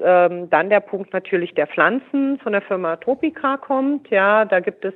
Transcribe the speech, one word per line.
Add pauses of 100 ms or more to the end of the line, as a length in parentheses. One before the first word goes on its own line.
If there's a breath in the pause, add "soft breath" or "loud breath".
ähm,
dann
der
Punkt
natürlich
der
Pflanzen
von
der
Firma
Tropica
kommt.
Ja,
da
gibt
es